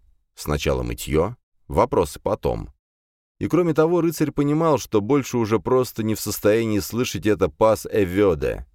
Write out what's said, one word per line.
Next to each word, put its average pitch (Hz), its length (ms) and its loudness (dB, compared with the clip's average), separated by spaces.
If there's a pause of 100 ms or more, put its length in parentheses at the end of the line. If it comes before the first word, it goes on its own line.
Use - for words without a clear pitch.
(360)
«Сначала 71 480 -2
мытье, 73 520 -2 (320)
вопросы 92 520 0
потом». 64 500 -4 (680)
И 101 80 -2
кроме 165 260 2
того, 165 280 2
рыцарь 160 300 -2
понимал, 147 460 2
что - 220 -2
больше 127 380 0
уже 110 220 2
просто 123 440 0
не 110 100 -2
в - 60 -4
состоянии 107 600 0
слышать 110 460 -4
это 101 220 4
«пас 110 420 0
Эведе». 87 840 0